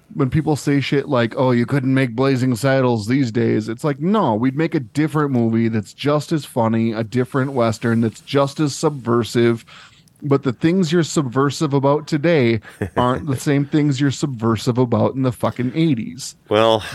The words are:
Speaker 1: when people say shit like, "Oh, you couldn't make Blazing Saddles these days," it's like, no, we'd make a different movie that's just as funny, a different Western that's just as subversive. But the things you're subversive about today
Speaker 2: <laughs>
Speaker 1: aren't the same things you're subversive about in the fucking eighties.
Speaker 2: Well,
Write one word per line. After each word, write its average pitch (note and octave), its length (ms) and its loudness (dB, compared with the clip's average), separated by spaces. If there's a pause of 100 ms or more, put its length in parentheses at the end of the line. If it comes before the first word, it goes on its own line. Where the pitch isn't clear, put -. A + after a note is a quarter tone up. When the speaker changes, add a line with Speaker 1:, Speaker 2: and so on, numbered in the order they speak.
(140)
Speaker 1:
when C3+ 140 0
people D3+ 280 0
say C#3+ 240 0
shit C#3 280 -2
like, A#2 300 2
"Oh, C3 140 2
you A#2+ 120 2
couldn't C3 300 0
make C3 200 0
Blazing C3 400 0
Saddles B2+ 520 0
these B2+ 260 0
days," A#2 380 0
it's A2+ 120 -10
like, C#3+ 160 -2
no, E3+ 360 0
we'd C3 240 0
make D#3+ 160 -2
a D#3 60 0
different D3 500 -2
movie A2+ 380 2
that's A2 260 -4
just D3 380 -2
as D#3 120 -2
funny, A2+ 480 0
a A2 100 -4
different B2+ 520 -2
Western A#2 480 0
that's A2+ 180 -4
just C#3 400 -2
as D3+ 160 -2
subversive. A#2+ 880 0 (600)
But C#3 200 0
the C3 80 0
things E3 400 0
you're F3 100 2
subversive C#3 720 0
about C#3+ 320 2
today C#3 540 2 (180)
Speaker 2:
<laughs> - 180 -6
Speaker 1:
aren't B2+ 300 0
the C3 100 -2
same C#3+ 280 0
things C#3+ 360 0
you're C#3+ 120 2
subversive A2+ 640 -2
about A2+ 380 2
in C3+ 60 -2
the B2+ 100 0
fucking B2 420 -4
eighties. D3 640 -2 (120)
Speaker 2:
Well, A2 360 4 (100)